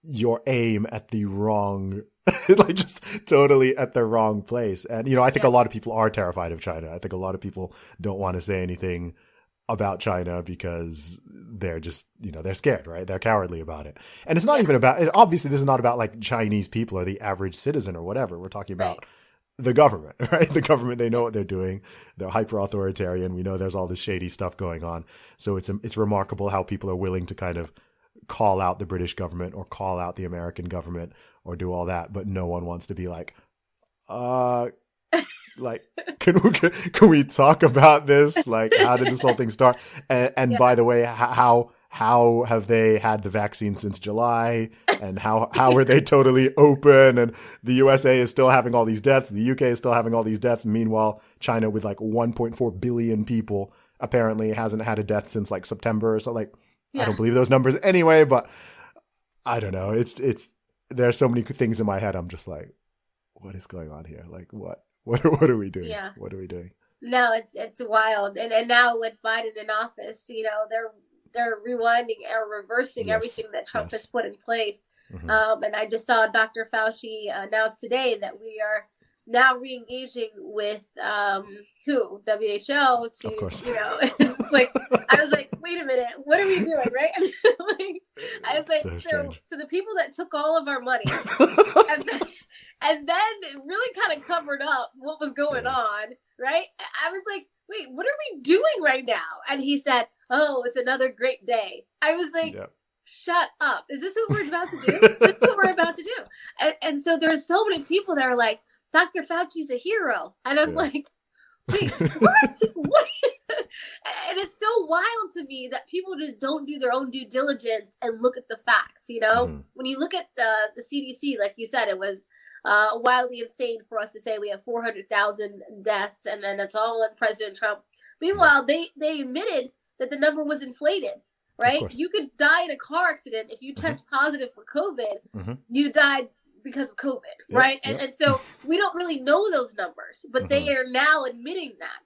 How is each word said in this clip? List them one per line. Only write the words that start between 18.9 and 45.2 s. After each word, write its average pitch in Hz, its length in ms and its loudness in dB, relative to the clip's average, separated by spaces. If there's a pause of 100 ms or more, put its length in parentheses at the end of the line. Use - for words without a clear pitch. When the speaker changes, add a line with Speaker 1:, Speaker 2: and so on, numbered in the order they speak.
Speaker 2:
Right. - 80 -20 (520)
Speaker 1:
the 123 140 0
government, 104 460 4
<laughs> - 120 -2
right? 165 180 4
The 147 120 2
government, 123 380 0
they 117 100 0
know 120 140 0
what 113 100 -4
they're 104 100 -2
doing. 95 380 -6 (340)
They're 92 140 -8
hyper 110 300 -2
authoritarian. 95 720 -4
We 90 100 -8
know 95 140 -4
there's 92 160 -4
all 92 140 -4
this 90 120 -8
shady 92 300 -6
stuff 90 260 -8
going 85 280 -8
on. 85 200 -8 (340)
So 101 200 -4
it's, 92 100 -8
it's 104 300 -6
remarkable 101 520 0
how 95 140 -2
people 98 280 -6
are 90 40 -4
willing 92 300 -4
to 92 100 -12
kind 87 220 -6
of 85 160 -10 (540)
call 98 340 0
out 90 180 0
the 101 60 -6
British 87 300 -6
government 87 400 -8
or 95 100 -14
call 92 340 -8
out 87 160 -8
the 95 100 -10
American 87 400 -10
government 85 460 -10 (320)
or 87 120 -12
do 90 180 -6
all 87 120 -4
that, 87 280 -6
but 98 140 -10
no 92 180 -4
one 87 200 -6
wants 87 220 -10
to 101 60 -10
be 90 140 -8
like, 85 260 -12 (760)
"Uh, 123 600 -2 (460)
Speaker 2:
<laughs> - 440 -4
Speaker 1:
like, - 240 -8 (380)
can 180 240 6
we, - 80 8
can, 175 180 2
can - 400 6
we 147 140 8
talk 147 400 6
about 147 420 8
this? 147 420 6
Like, 113 300 2
how 123 200 6
did 123 100 2
this 123 140 -2
whole 127 120 4
thing 117 160 0
start?" 123 280 4 (320)
And, 127 280 2
and 127 140 2
Speaker 2:
Yeah. 117 60 0
Speaker 1:
by 123 180 8
the 120 80 4
way, 120 200 4
h-, 120 60 0
how, 120 640 4 (180)
how 117 540 4
have 113 240 0
they 110 320 4
had 107 240 0
the 98 60 -6
vaccine 104 460 -2
since 98 220 -6
July? 117 720 0 (320)
And 95 160 -6
how, 110 360 0